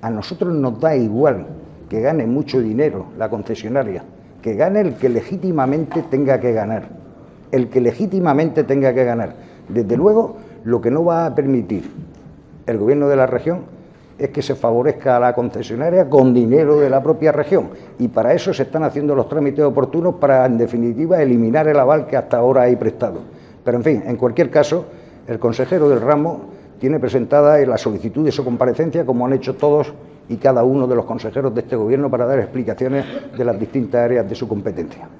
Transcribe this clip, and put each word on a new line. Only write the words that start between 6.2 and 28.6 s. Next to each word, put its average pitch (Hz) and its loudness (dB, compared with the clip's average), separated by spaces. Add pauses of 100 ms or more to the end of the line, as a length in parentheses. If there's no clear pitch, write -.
que 123 0
ganar, 107 -4 (640)
el 123 0
que 131 2
legítimamente 160 0
tenga 135 0
que 127 2
ganar. 117 -2 (340)
Desde 104 -2
luego, 214 2 (260)
lo 117 0
que 113 0
no 151 0
va 170 0
a 147 -4
permitir 117 -2 (800)
el 117 -2
gobierno 143 2
de 143 2
la 135 4
región 127 -4 (380)
es 135 -2
que 135 -6
se 139 -4
favorezca 123 0
a - 2
la 123 2
concesionaria 127 -2
con 131 6
dinero 143 4
de 139 4
la 135 2
propia 151 2
región, 147 0 (280)
y 123 -2
para 113 2
eso 170 0
se 135 -2
están 156 -4
haciendo 143 -2
los 127 0
trámites 143 0
oportunos 143 0
para, 135 4
en 120 2
definitiva, 120 0
eliminar 123 2
el 147 4
aval 139 4
que 135 -2
hasta 123 0
ahora 123 4
hay 123 4
prestado. 107 -4 (420)
Pero, 120 0
en 120 -2
fin, 127 2
en 120 -4
cualquier 123 0
caso, 151 2 (400)
el 113 -6
consejero 139 0
del 123 4
ramo 147 0 (380)
tiene 143 0
presentada 143 4
la 123 0
solicitud 113 -4
de 147 2
su 143 -4
comparecencia, 127 -2